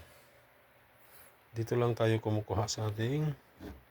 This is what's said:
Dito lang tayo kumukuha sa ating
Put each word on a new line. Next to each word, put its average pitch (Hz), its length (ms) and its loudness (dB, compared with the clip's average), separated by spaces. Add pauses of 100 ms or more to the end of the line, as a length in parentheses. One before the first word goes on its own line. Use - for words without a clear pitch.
(1500)
Dito 113 240 -2
lang 120 220 4
tayo 113 240 4
kumukuha 107 480 0
sa 110 180 -4
ating 117 380 0 (640)